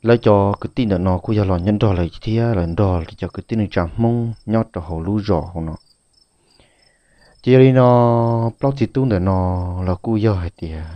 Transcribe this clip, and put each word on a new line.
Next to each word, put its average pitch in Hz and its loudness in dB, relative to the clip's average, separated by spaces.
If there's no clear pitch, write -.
Lấy 117 4
cho 101 2
cái - -10
tin 123 -2
đó 95 2
nó 90 0
cú 113 -6
giờ 104 0
lòn 92 -2
nhân 104 0
đò 104 2
lấy 87 -2
thia, 110 -2
lòn 85 -2
đò 92 0
thì - -20
cho 92 -8
cái - -10
tin 113 -2
này 104 -2
trả 87 -2
mông 117 -2
nhót 110 0
cho 95 -8
hồ 82 -8
lũ 101 -2
rò 98 0
hồ 85 -10
nó. 80 -8
Chỉ 127 4
là 131 8
nó, 117 4
bao 139 0
chỉ 131 0
tu 135 -2
đó 110 0
nó 90 -2
là 90 -2
cú 113 -4
giờ 107 0
hay 87 -4
tiệt. 80 -12